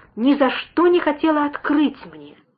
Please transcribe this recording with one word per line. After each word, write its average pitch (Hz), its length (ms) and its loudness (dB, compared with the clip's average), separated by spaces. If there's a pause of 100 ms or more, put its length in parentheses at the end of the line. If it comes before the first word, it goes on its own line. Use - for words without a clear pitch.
(160)
ни 262 180 2
за 269 160 0
что - 360 -2
не 349 140 4
хотела 302 440 -2
открыть 294 640 -2
мне? 151 300 -20 (220)